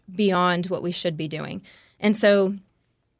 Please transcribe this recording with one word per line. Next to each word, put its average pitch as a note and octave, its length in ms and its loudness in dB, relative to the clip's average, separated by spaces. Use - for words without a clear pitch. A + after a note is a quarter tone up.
beyond F3+ 520 2
what F#3 180 -4
we F3+ 80 -4
should F3 240 -4
be D#3 140 -6
doing. D#3 320 -8
And G#3 180 2
so G3+ 380 4